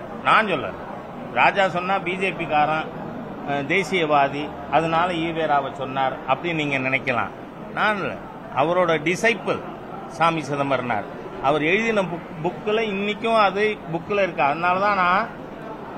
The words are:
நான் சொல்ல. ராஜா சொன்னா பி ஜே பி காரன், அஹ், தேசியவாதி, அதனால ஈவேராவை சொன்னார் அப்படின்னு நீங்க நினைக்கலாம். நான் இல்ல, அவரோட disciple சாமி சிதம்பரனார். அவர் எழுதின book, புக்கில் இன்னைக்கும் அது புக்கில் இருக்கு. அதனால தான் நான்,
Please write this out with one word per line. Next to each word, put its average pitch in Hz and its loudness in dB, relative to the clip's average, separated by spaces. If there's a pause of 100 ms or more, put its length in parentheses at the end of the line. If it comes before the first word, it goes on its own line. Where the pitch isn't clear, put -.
(240)
நான் 185 6
சொல்ல. 131 0 (640)
ராஜா 175 6
சொன்னா 180 0
பி 175 -2
ஜே 190 0
பி 165 -6
காரன், 151 2 (640)
அஹ், 143 -2
தேசியவாதி, 151 2 (220)
அதனால 165 2
ஈவேராவை 160 0
சொன்னார் 131 -2 (100)
அப்படின்னு 139 0
நீங்க 147 0
நினைக்கலாம். 131 0 (440)
நான் 202 2
இல்ல, 139 -4 (420)
அவரோட 165 4
disciple 185 0 (480)
சாமி 165 2
சிதம்பரனார். 131 0 (400)
அவர் 147 4
எழுதின 208 2
book, 165 -6
புக்கில் 180 -4
இன்னைக்கும் 214 0
அது 202 4 (180)
புக்கில் 196 0
இருக்கு. 165 0
அதனால 165 2
தான் 202 2
நான், 185 4 (720)